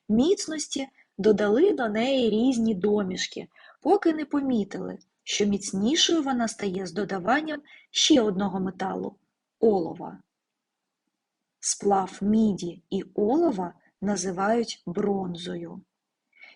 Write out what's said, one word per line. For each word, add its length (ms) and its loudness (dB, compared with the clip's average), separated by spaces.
міцності, 800 0
додали 540 4
до 180 -2
неї 400 2
різні 460 2
домішки, 720 -2
поки 320 2
не 120 -6
помітили, 720 -2
що 220 0
міцнішою 800 0
вона 240 -2
стає 380 -6
з 80 -12
додаванням 680 -2
ще 300 4
одного 380 0
металу — 560 -6
олова. 580 0
Сплав 640 0
міді 680 0
і 140 -4
олова 580 0
називають 840 -2
бронзою. 960 -4